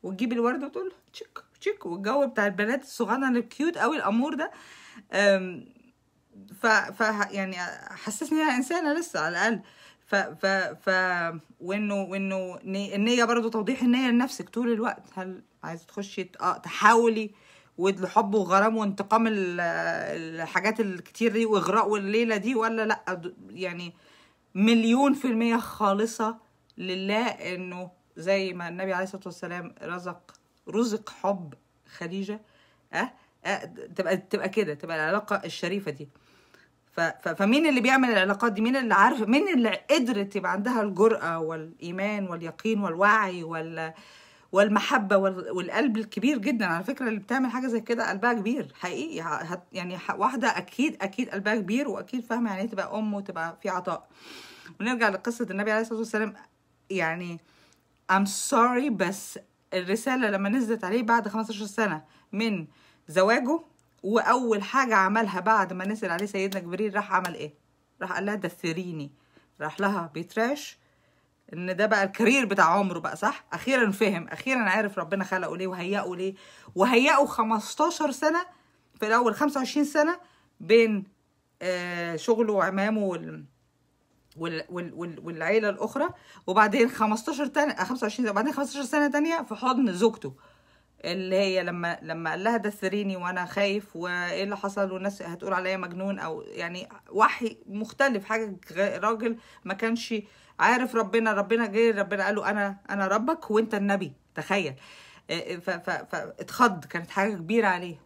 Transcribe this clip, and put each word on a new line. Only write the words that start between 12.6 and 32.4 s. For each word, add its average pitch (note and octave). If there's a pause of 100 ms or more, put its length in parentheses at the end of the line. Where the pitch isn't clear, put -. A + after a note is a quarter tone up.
ني-، G3
النيه A#3
برضو، A#3
توضيح A3+
النيه B3+
لنفسك B3
طول A#3+
الوقت. A3 (120)
هل F#3 (200)
عايزه E3
تخشي G3
ت-، -
آه، F3+
تحاولي A3 (460)
ولحب G3
وغرام G3+
وانتقام G#3+
ال-، F#3 (840)
الحاجات G3
الكتير G3+
دي A3+
واغراء F#3+
والليله G#3+
دي، A3
ولا A3
لا؟ G#3
د-، F3 (160)
يعني F3 (600)
مليون A#3
في -
المية A#3
خالصة A3 (400)
لله، F#3+
إنه F3+ (260)
زي F#3+
ما F3
النبي F#3
عليه F3+
الصلاة F#3+
والسلام F3
رزق، F3 (360)
رزق A3
حب F3+ (440)
خديجة، G3 (520)